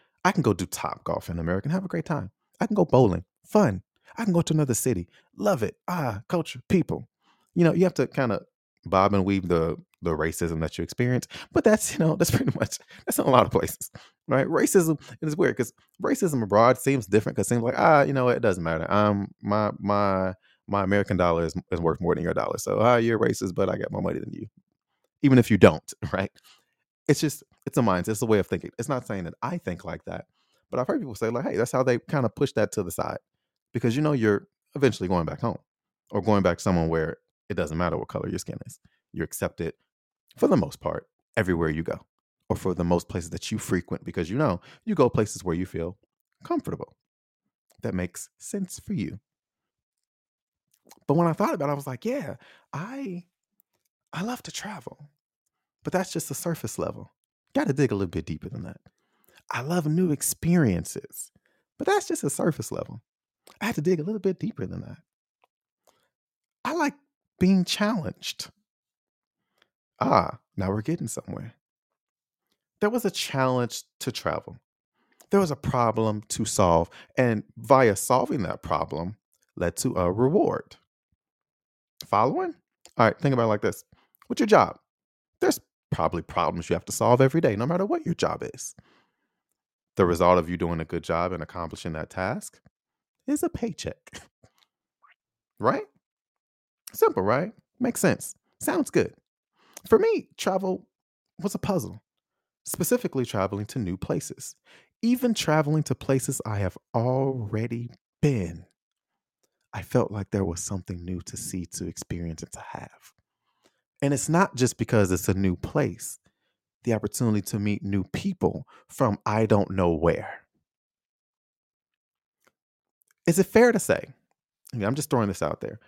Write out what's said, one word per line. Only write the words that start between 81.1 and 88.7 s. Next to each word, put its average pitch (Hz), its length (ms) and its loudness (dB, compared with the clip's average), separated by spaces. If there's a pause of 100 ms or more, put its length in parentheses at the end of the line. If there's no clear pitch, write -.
Following? 233 480 0 (440)
All 117 80 6
right, - 120 2
think 143 140 0
about 117 120 2
it 113 40 2
like 104 140 0
this. - 220 -2 (440)
With - 120 -4
your 285 60 2
job, 151 320 4 (600)
there's 349 200 0 (300)
probably 82 320 0
problems 85 480 -2
you 87 40 0
have 85 120 -4
to 104 60 -8
solve 117 300 4
every 135 200 2
day, 120 140 2
no 113 100 -2
matter 180 200 -2
what 320 200 -4
your 170 100 -2
job - 260 -2 (120)
is. - 200 -16 (1200)